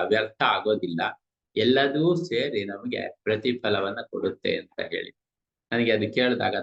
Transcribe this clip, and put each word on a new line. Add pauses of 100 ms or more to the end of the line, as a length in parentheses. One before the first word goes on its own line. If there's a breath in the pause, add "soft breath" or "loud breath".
ವ್ಯರ್ಥ
ಆಗೋದಿಲ್ಲ, (300)
ಎಲ್ಲದೂ
ಸೇರಿ
ನಮಗೆ (140)
ಪ್ರತಿಫಲವನ್ನ (120)
ಕೊಡುತ್ತೆ"
ಅಂತ
ಹೇಳಿ. (600)
ನನಗೆ
ಅದು
ಕೇಳಿದಾಗ